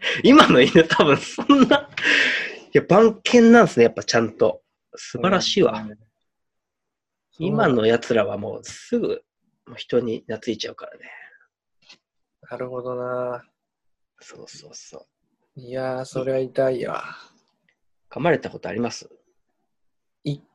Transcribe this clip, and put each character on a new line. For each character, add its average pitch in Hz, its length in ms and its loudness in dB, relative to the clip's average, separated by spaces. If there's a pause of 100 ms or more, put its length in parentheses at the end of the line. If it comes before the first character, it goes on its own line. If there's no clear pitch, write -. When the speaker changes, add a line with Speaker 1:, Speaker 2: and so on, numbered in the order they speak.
(240)
Speaker 1:
今 262 240 8
の - 140 6
犬 165 260 4
多 - 180 2
分 139 120 4
そ - 260 -10
ん 277 240 4
な、 277 100 2
い 294 120 -8 (840)
や、 - 80 4
番 220 420 4
犬 233 280 6
な 233 120 8
ん 170 40 4
す - 120 -2
ね、 117 60 6
や 113 40 2
っ - 40 -4
ぱ - 100 -10
ち - 120 -6
ゃ 117 60 4
ん 113 140 -6
と。 - 260 0 (380)
素 - 200 -14
晴 180 100 -2
ら 190 120 0
し - 160 -4
い 190 60 2
わ。 110 160 -2
Speaker 2:
う 107 120 -14
ん。 104 80 -20 (1400)
Speaker 1:
今 202 280 -2
の 120 180 0
奴 117 280 0
ら 107 120 2
は 104 120 -8
も 104 220 -12
う - 40 -18
す - 360 -8
ぐ、 127 240 -6 (420)
も 120 80 -20
う 104 40 -20
人 - 220 -4
に 117 280 -6
懐 110 260 -8
い 107 40 -8
ち - 100 -10
ゃ - 40 -14
う - 40 -20
か - 120 -18
ら - 100 -20
ね。 - 140 -20 (1400)
Speaker 2:
な 123 80 -14
る 127 120 -10
ほ 127 120 -10
ど 127 140 -10
な。 123 480 -8 (760)
Speaker 1:
そ - 240 -20
う - 40 -20
そ - 220 -20
う - 40 -20
そ - 340 -20 (480)
う。 - 40 -20
Speaker 2:
い 123 120 -20
や 131 300 -8
ー、 131 40 -10
そ 131 180 -10
り 131 80 -6
ゃ 131 80 -2
痛 131 320 -2
い 123 140 -6
わ。 - 180 -10 (1080)
Speaker 1:
噛 - 100 -14
ま 165 120 -2
れ 143 80 0
た 98 100 -12
こ - 80 -16
と - 120 -14
あ 90 40 -10
り 104 60 -8
ま 123 100 -6
す？ - 200 -16 (1120)
Speaker 2:
一 143 200 -8 (120)